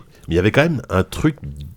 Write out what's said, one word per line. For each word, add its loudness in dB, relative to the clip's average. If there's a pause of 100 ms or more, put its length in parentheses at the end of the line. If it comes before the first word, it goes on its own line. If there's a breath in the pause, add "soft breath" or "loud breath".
(280 soft breath)
mais -2
il 2
y 4
avait 4
quand 4
même 0
un 2
truc -2 (420)